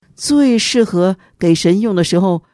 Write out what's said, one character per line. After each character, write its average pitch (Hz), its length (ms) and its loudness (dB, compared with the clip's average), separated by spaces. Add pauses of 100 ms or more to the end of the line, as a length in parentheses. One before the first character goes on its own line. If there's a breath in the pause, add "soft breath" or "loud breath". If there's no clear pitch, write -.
(160 soft breath)
最 285 420 0
适 226 280 0
合 185 320 -2 (200 soft breath)
给 170 160 2
神 175 280 0
用 220 120 -2
的 175 80 0
时 170 160 0
候， 175 260 0 (100)